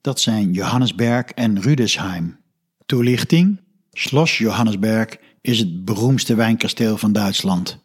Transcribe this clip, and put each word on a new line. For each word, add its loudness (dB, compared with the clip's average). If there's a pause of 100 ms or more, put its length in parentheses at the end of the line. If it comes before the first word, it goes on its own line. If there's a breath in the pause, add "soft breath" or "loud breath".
dat -6
zijn 0
Johannesberg 0
en -2
Rüdesheim. -2 (500)
Toelichting: 2 (320)
Schloss 0
Johannesberg 0 (240 soft breath)
is 0
het -4
beroemdste 0
wijnkasteel 0
van 0
Duitsland. -2